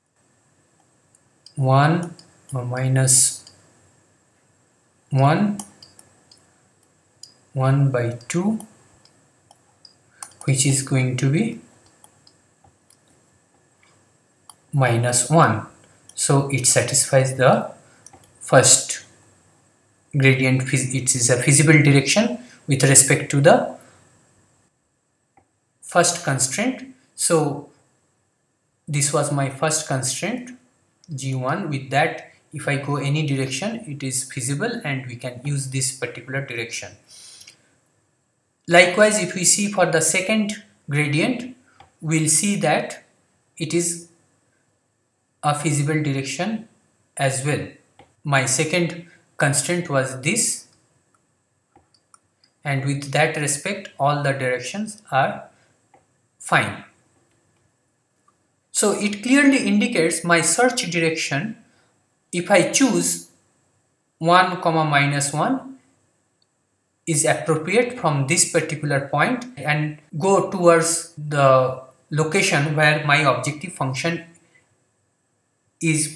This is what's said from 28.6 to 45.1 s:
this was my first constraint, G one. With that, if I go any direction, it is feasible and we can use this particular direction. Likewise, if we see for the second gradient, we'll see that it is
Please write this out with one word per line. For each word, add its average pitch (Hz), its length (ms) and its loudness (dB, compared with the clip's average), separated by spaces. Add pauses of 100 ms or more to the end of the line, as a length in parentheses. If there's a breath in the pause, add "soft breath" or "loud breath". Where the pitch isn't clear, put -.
this 143 240 -2
was 143 200 0
my 139 180 -2
first 156 380 -4
constraint, 170 640 -6 (640)
G 135 200 -6
one. 147 360 -4
With 131 200 -8
that, 156 440 -2 (200 soft breath)
if 147 140 -10
I 139 100 -2
go 143 200 -4
any 143 280 -2
direction, 139 640 -4
it 143 160 -12
is - 280 -6
feasible 147 520 -6
and 131 240 -6
we 117 80 -14
can - 280 -12
use 139 280 -4
this 131 260 -4
particular 135 480 -8
direction. 117 460 -10 (1800 loud breath)
Likewise, 185 540 6
if 170 100 -6
we 180 120 -2
see 202 260 2
for 180 140 2
the 160 160 2
second 202 500 0 (380)
gradient, 151 680 -2 (460 soft breath)
we'll 156 260 -2
see 202 300 0
that 165 460 -2 (540)
it 156 160 -8
is - 360 -4 (1300)